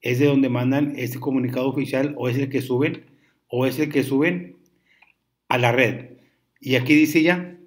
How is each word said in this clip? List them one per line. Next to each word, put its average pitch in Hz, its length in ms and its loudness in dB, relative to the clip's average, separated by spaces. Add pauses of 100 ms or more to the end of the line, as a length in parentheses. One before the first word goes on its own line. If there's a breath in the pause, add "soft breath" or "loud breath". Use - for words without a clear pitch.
Es 123 200 -2
de 147 60 6
donde 139 220 4
mandan 127 480 0
este - 220 -8
comunicado 131 500 -2
oficial, 139 480 -2
o 123 140 -4
es 120 80 -2
el 139 100 -2
que 127 140 -2
suben, 127 420 -2 (440 soft breath)
o 127 180 -2
es 127 120 -4
el 151 120 -2
que 139 140 0
suben 156 520 -2 (920 soft breath)
a 127 100 2
la 120 140 2
red. 120 400 0 (480 soft breath)
Y 131 160 0
aquí 127 180 2
dice 156 280 4
ya 180 440 0